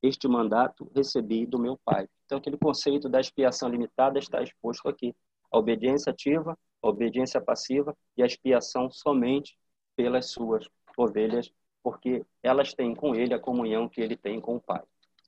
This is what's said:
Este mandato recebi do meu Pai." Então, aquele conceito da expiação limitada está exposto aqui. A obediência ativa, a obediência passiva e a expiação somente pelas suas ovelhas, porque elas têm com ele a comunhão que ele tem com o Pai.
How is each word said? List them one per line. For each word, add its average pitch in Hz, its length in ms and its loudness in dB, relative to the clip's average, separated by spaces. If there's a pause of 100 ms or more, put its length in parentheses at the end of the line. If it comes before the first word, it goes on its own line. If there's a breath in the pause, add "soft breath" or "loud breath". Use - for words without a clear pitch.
Este 135 240 0
mandato 117 680 0
recebi 117 520 0
do 123 120 -4
meu 120 260 -4
Pai." 101 240 0 (160)
Então, 139 140 -6
aquele 143 200 -6
conceito 143 500 0
da 131 120 4
expiação 127 480 0
limitada 127 500 0
está - 240 -4
exposto - 460 -6
aqui. 123 260 -6 (360)
A 113 80 4
obediência 117 520 2
ativa, 160 480 -2 (220)
a - 80 2
obediência 123 520 0
passiva 143 560 -2 (200)
e 123 60 4
a 123 40 6
expiação 127 640 0
somente 139 680 0 (360)
pelas 123 360 0
suas 113 360 -2 (300)
ovelhas, 110 560 0 (300)
porque 127 420 -4 (180)
elas 135 300 2
têm 117 220 -2
com 143 200 -2
ele 120 200 0
a 113 40 -2
comunhão 117 500 -2
que - 120 -8
ele 113 160 -2
tem 110 240 -6
com 120 160 -4
o 113 40 -6
Pai. - 220 -4 (440)